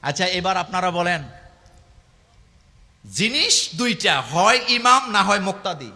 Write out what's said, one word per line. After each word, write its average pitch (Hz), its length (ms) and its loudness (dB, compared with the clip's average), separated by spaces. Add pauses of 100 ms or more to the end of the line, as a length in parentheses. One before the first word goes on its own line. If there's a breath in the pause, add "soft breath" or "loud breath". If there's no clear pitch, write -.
আচ্ছা, 147 240 -2
এবার 185 320 -2
আপনারা 180 340 -2
বলেন, 175 320 -2 (1900)
জিনিস 285 640 0
দুইটা, 196 460 0
হয় 180 460 2
ইমাম 247 440 4
না 208 120 2
হয় 202 160 2
মুক্তাদি। 185 560 -6